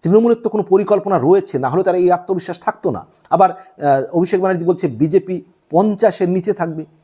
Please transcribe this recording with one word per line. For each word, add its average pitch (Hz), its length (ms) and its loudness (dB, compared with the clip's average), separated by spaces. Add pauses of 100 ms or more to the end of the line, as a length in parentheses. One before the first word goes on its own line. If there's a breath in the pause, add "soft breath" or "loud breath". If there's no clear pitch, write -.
তৃণমূলের 226 360 4
তো 233 120 -4
কোনো 214 140 -2
পরিকল্পনা 196 560 0
রয়েছে, 175 400 0
না 127 100 -2
হলে 170 140 0
তারা 180 140 0
এই 180 140 2
আত্মবিশ্বাস 175 480 -4
থাকতো - 320 -4
না। 92 140 -8 (240 soft breath)
আবার, 170 220 4
আহ, - 680 -2
অভিষেক 180 220 0
ব্যানার্জি 185 260 -2
বলছে 175 220 -2
বিজেপি 165 540 -2 (280)
পঞ্চাশের 196 600 0
নিচে 185 240 -2
থাকবে 165 320 -6 (180)